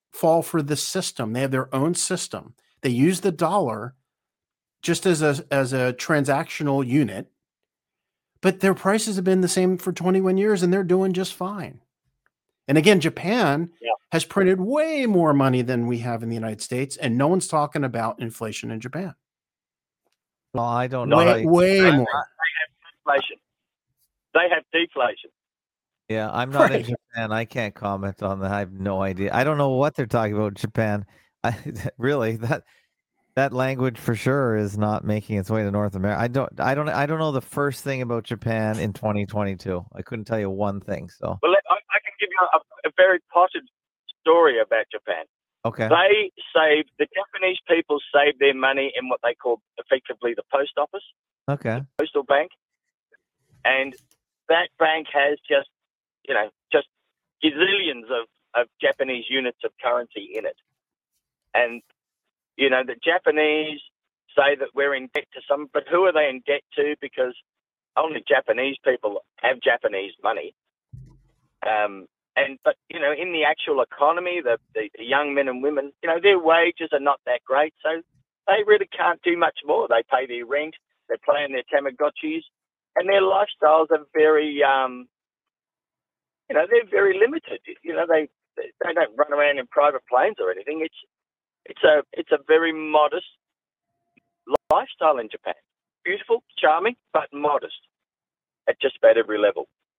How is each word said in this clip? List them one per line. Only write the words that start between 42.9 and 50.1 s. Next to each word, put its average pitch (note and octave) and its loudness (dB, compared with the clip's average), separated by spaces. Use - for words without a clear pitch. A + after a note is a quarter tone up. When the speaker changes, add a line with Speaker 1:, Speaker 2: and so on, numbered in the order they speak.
Speaker 2:
very F#3 6
potted F#3 2
story D#3+ 6
about A2 0
Japan. F2+ -6
Speaker 3:
Okay. A2+ -2
Speaker 2:
They F#3+ 4
save, D#3 4
the D#3 0
Japanese F#3 -4
people E3 0
save C#3+ 4
their C#3 4
money C3+ 0
in B2+ -6
what B2+ -2
they A#2+ 0
call A#2 -4
effectively A#2+ -4